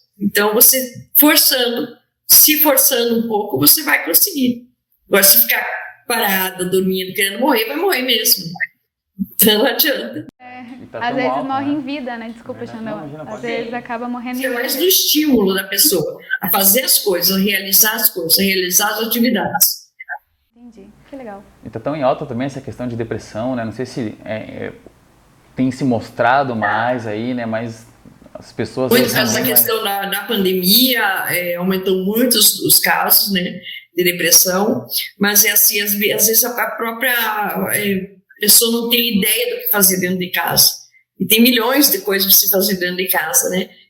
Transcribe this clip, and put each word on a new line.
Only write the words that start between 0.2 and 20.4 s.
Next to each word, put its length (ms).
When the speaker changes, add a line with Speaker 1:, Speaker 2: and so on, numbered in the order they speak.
Speaker 1:
você 400
forçando, 680
se 320
forçando 600
um 80
pouco, 300
você 240
vai 240
conseguir. 640
Agora, 160
se 180
ficar 240
parada, 580
dormindo, 480
querendo 260
morrer, 260
vai 120
morrer 260
mesmo. 420
Então, 260
não 60
adianta. 640
Speaker 2:
É, 220
Speaker 3:
E 40
tá 120
Speaker 2:
às 80
Speaker 3:
tão 80
Speaker 2:
vezes 160
Speaker 3:
alto, 160
Speaker 2:
morre 180
Speaker 3:
né? 80
Speaker 2:
em 80
vida, 360
né? 120
Desculpa, 300
Speaker 3:
Verdade. 200
Speaker 2:
Xandão. 180
Speaker 3:
Não, 60
imagina, 200
Speaker 2:
Às 60
Speaker 3:
pode 120
Speaker 2:
vezes 300
Speaker 3:
ir. 40
Speaker 2:
acaba 340
morrendo 280
Speaker 1:
Isso 100
Speaker 2:
em 20
Speaker 1:
é 40
mais 200
Speaker 2:
vida. 120
Speaker 1:
do 40
estímulo 680
da 80
pessoa 540
a 100
fazer 320
as 160
coisas, 360
a 40
realizar 560
as 140
coisas, 280
a 60
realizar 460
as 100
atividades. 840